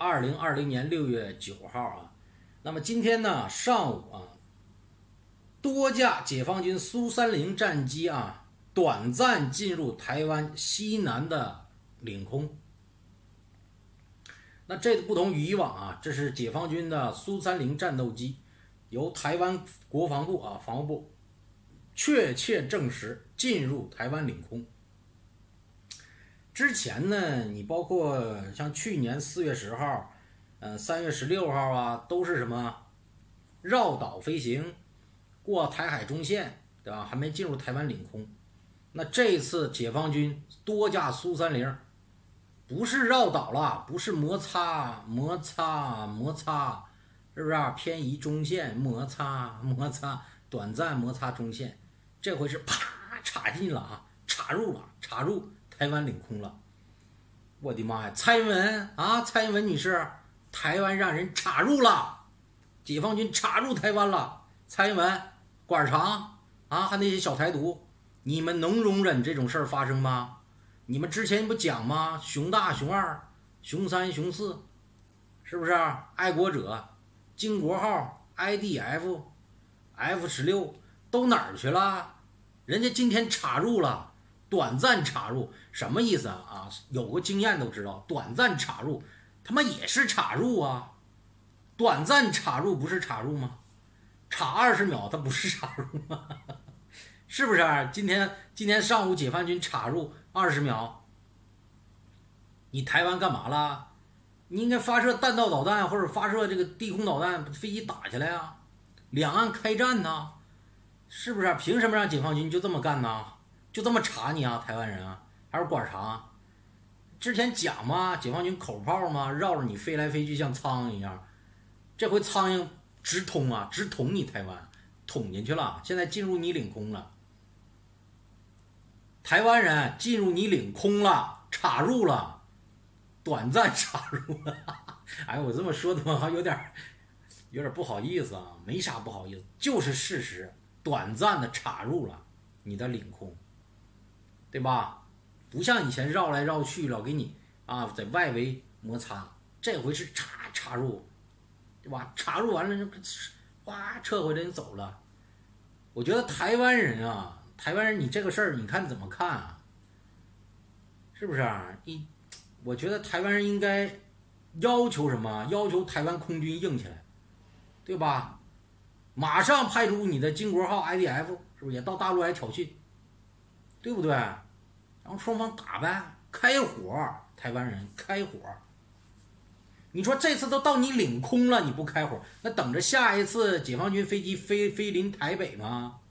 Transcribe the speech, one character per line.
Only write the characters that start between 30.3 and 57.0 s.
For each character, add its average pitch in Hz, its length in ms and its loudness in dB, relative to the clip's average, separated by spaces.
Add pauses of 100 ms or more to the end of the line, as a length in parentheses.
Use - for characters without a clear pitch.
呃， 107 180 -10
三 165 280 -4
月 165 40 -2
十 135 180 -4
六 180 260 2
号 135 180 2
啊， 120 380 0
都 175 160 0
是 175 140 0
什 120 60 0
么 117 300 -4 (880)
绕 196 320 2
岛 - 240 -6
飞 113 180 -2
行， 139 380 -2 (680)
过 180 240 2
台 165 180 -4
海 139 180 -2
中 156 180 -4
线， 190 380 -4 (220)
对 104 100 -10
吧？ 107 160 -8
还 - 60 -10
没 143 160 -2
进 180 160 -4
入 147 80 -2
台 131 160 -6
湾 143 180 -2
领 98 140 -6
空。 107 240 -12 (640)
那 160 140 -8
这 208 340 4
次 147 320 -2
解 113 220 -4
放 151 180 0
军 147 340 0 (200)
多 208 260 2
架 156 220 0
苏 175 240 -4
三 165 180 0
零， 131 220 -2 (880)
不 170 180 -4
是 247 220 2
绕 240 240 6
岛 131 220 -2
了， 135 340 0
不 147 100 -8
是 214 140 -4
摩 160 260 0
擦， 147 720 -2
摩 139 320 -2
擦， 143 680 -2
摩 113 240 -4
擦， 143 520 -2 (520)
是 160 80 -6
不 151 40 0
是 160 60 2
啊？ 143 160 2
偏 165 340 -6
移 127 120 -2
中 151 280 -2
线， 151 320 -2
摩 127 300 -2
擦， 131 560 -6
摩 131 260 -2
擦， 135 340 -6 (280)
短 107 240 -6
暂 147 240 0
摩 120 140 -2
擦 127 180 -4
中 117 220 -6
线， 123 260 -10 (420)
这 190 140 -2
回 147 140 -2
是 131 180 -4
啪 - 560 -4
插 - 300 -4
进 175 200 -2
了 117 80 -2
啊， 104 260 -14 (200)
插 - 260 -4
入 196 200 0
了， - 80 -8 (200)
插 120 220 -6
入 185 300 -2 (180)
台 - 160 -2
湾 147 180 0
领 131 140 -4
空 104 240 -10
了。 92 160 -12 (1040)